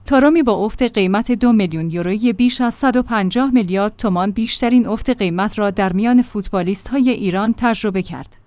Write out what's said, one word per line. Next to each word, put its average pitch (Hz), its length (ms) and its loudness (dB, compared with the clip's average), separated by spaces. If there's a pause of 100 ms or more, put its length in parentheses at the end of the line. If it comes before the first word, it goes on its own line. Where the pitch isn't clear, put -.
تارومی 285 380 4
با 233 100 2
افت 202 300 -2
قیمت 208 480 0
دو 240 200 2
میلیون 165 380 0
یورویی 190 440 -2
بیش 240 280 0
از 240 120 0
صد 254 240 0
و 254 60 2
پنجاه 233 480 0
میلیارد 202 460 0
تومان 190 340 0
بیشترین 240 560 0
افت 214 220 -4
قیمت 196 500 -2
را 202 100 0
در 190 240 -2
میان 240 280 4
فوتبالیست‌های 208 880 -2
ایران 202 480 0
تجربه 214 440 -2
کرد. 139 340 -12 (120)